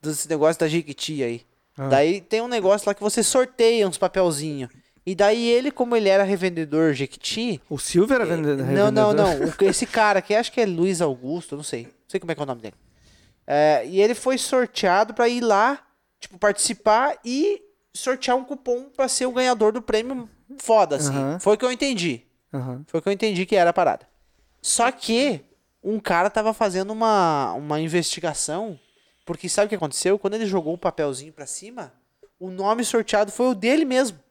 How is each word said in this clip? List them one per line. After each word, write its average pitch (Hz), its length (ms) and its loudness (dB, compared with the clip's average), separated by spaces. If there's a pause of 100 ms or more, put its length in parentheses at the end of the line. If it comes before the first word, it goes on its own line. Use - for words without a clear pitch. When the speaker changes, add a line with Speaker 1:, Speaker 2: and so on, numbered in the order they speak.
Speaker 1:
desse 151 280 -6
negócio 160 320 2
da 165 80 2
Jequiti 151 540 -4
aí. 117 200 -4 (340)
Speaker 2:
Ah. 135 120 -6
Speaker 1:
Daí 151 320 4
tem 214 200 -4
um 233 80 -6
negócio 208 400 0
lá 202 60 0
que - 80 -12
você 214 200 0
sorteia 233 680 2
uns 170 100 -6
papelzinho. 156 720 -2 (380)
E 185 80 -4
daí 220 340 2
ele, 254 220 2
como 240 260 -2
ele 214 120 2
era 190 140 6
revendedor 165 680 0
Jequiti 151 680 -6 (100)
Speaker 2:
O 143 80 -8
Silvio 214 360 2
era 240 100 2
Speaker 1:
eh, - 20 -2
Speaker 2:
vende-, 151 360 -2
Speaker 1:
não, 196 280 2
não, 214 200 4
Speaker 2:
revendedor? 214 40 2
Speaker 1:
não. 190 520 2
O, - 40 4
esse - 160 -2
cara 208 340 2
que 202 140 -4
acho 226 180 0
que - 80 -2
é 220 60 4
Luiz 175 340 0
Augusto, 143 540 -4
eu - 20 -10
não 151 80 -12
sei. 120 200 -8
Não 120 60 -20 (180)
sei 190 120 -6
como 170 100 -12
é 160 40 -2
que 147 60 -12
é 147 40 -4
o - 20 -10
nome 123 140 -8
dele. 110 140 -16 (720)
É, 147 400 2
e 185 160 0
ele 226 120 4
foi 262 220 -2
sorteado 214 760 0
pra 240 140 2
ir 240 120 -2
lá, 226 380 2 (420)
tipo, - 160 -20
participar 214 880 2
e 302 380 -2 (320)
sortear 254 420 -2
um 262 80 -2
cupom 262 400 -6 (100)
pra 262 140 -2
ser - 180 -2
o 254 60 -2
ganhador 233 400 2
do 240 80 -4
prêmio 226 480 -4 (300)
foda, 196 380 2
assim. 147 200 -2
Speaker 2:
Aham. 139 240 -2
Speaker 1:
Foi 208 140 4
o 214 40 -4
que 254 60 -4
eu 247 80 0
entendi. 185 500 -4 (300)
Speaker 2:
Aham. 131 340 -8
Speaker 1:
Foi 165 140 -4
o - 20 -18
que - 60 -4
eu 196 40 0
entendi 196 340 -2
que 214 100 0
era 170 140 6
a - 20 0
parada. 160 340 0 (540)
Só - 320 0
que 233 480 0 (420)
um 214 160 -4
cara 190 300 0
tava 220 240 0
fazendo 190 400 -2
uma, 175 640 2
uma 147 260 -4
investigação, 165 1000 -4 (460)
porque 170 240 -8
sabe 208 180 0
o - 40 -8
que 220 40 -4
aconteceu? 180 440 0
Quando 196 160 -4
ele 220 120 -4
jogou 175 280 -2
o 170 40 -10
papelzinho 147 540 -4
pra 147 140 -18
cima, 220 460 -14 (460)
o 185 120 -10
nome 202 340 0
sorteado 214 480 0
foi 247 140 0
o 254 80 2
dele 254 320 2
mesmo. 254 320 0 (120)